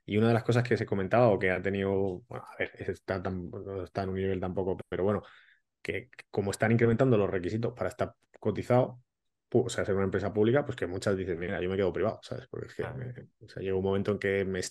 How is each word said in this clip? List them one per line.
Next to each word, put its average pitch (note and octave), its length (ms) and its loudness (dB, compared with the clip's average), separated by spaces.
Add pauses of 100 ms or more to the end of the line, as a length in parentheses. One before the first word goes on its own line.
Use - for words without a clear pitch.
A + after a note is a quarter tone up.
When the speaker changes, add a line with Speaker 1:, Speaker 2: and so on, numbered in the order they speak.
Speaker 1:
y G2+ 120 -2
una A2+ 120 6
de A#2 60 6
las A2 80 2
cosas A#2+ 220 2
que A#2 120 2
se A2 100 -2
comentaba G#2+ 420 4
o G2 100 6
que F#2 120 2
ha F#2 120 0
tenido, G2 640 0
bueno, - 240 -12
a - 80 -20
ver, F#2 200 -4
está F#2 440 -6
tan, F#2 280 -6
no G2 340 -8
está - 180 -6
en F#2+ 60 -4
un F#2+ 80 -4
nivel F#2+ 240 -2
tampoco, F#2 360 -4 (120)
pero F2 160 -2
bueno, G2+ 180 0 (580)
que - 280 -8 (220)
como G2+ 200 -2
están A2 220 2
incrementando A#2 440 4
los G2 140 2
requisitos F#2+ 440 -2
para F#2 140 -4
estar - 260 -4 (260)
cotizado, A2+ 600 0 (480)
pu-, A#2+ 180 4
o - 20 -4
sea, F#2 160 -2
ser G2+ 100 0
una G2 100 2
empresa F#2+ 280 -2
pública, A2+ 320 4
pues A#2+ 120 -6
que F2+ 100 -2
muchas F#2+ 300 0
dicen, F2+ 220 -4
"Mira, F2 220 -4
yo F2+ 80 -2
me F#2+ 80 0
quedo F#2+ 160 2
privado", F2 300 -2
¿sabes? - 260 -12
Porque - 180 -10
es - 80 -18
que - 80 -6
Speaker 2:
Claro. D#2 160 -6
Speaker 1:
me, - 140 -10 (280)
o A2+ 80 -20
sea, - 140 -10
llega F#2+ 140 -2
un F#2+ 80 0
momento G2 280 0
en G2 60 0
que G2 260 0
me, F#2 160 -4 (100)